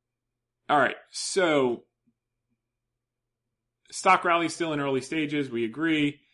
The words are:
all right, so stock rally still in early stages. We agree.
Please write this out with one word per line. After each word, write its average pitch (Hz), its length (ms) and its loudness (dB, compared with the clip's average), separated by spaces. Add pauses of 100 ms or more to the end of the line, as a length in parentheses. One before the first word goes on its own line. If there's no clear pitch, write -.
(720)
all 147 80 4
right, 123 180 2 (140)
so 147 720 0 (2000)
stock 185 340 2
rally 170 240 2
still 165 240 -4
in 147 80 -2
early 135 220 -2
stages. 147 480 -4
We 117 140 -2
agree. 147 560 -2 (120)